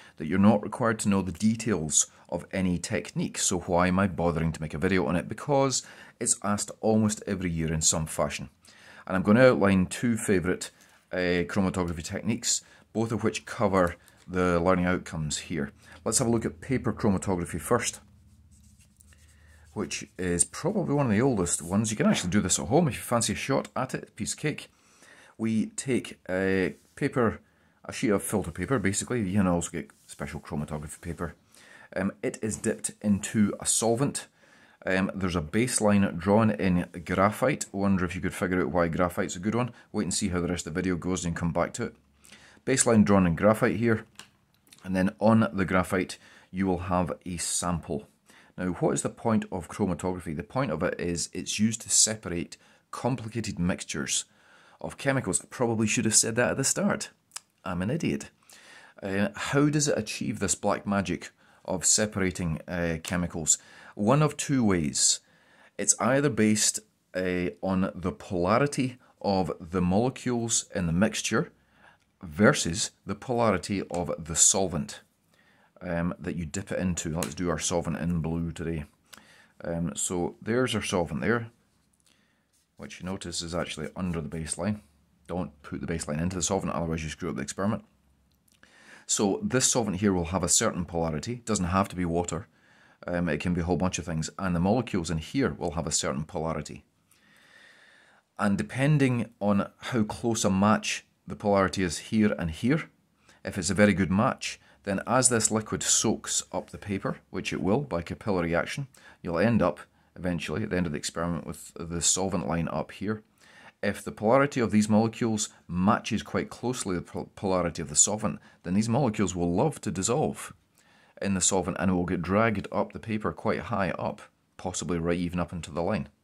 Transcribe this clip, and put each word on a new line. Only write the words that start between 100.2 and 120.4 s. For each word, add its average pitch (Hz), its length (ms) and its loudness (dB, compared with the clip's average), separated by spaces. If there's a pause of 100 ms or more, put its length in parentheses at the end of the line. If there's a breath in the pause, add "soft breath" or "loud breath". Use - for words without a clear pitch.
a 104 60 4
match 98 560 2 (200)
the 104 100 -10
polarity 98 480 2
is 80 140 -2
here 107 420 4
and 82 100 -2
here, 135 400 0 (540 soft breath)
if 98 120 -6
it's 90 140 -2
a 95 40 0
very 104 200 8
good 85 160 2
match, - 480 0 (240 soft breath)
then 98 240 -4
as 123 220 4
this 113 220 2
liquid 107 300 -2
soaks - 680 0
up - 200 -6
the - 80 -14
paper, 107 400 -4 (100)
which - 240 -6
it - 80 -4
will 107 220 2
by 87 200 -4
capillary 87 500 -2
action, 135 360 -2 (340 loud breath)
you'll 85 160 -2
end 110 240 4
up 87 160 2 (380 soft breath)
eventually 85 480 -4
at 82 60 -8
the 87 60 0
end 90 100 0
of 76 60 -4
the 73 60 -6
experiment 85 480 -4
with - 320 -14
the 82 240 -6
solvent 95 460 0
line 82 240 0
up - 180 -4
here. 107 320 -6 (580 loud breath)
If 104 220 -2
the - 80 -8
polarity 135 480 2
of 107 140 0
these 104 160 4
molecules 113 600 2 (180 loud breath)
matches 95 560 0
quite 85 260 -4
closely - 460 -4
the 85 60 -4
pol-, - 340 -10
polarity 90 440 0
of 71 100 -8
the 76 40 -10
solvent, 104 460 2 (240 soft breath)
then 90 100 -2
these 110 140 2
molecules 107 480 2
will 85 180 2
love 135 280 0
to 107 100 -4
dissolve 101 600 -2 (720 soft breath)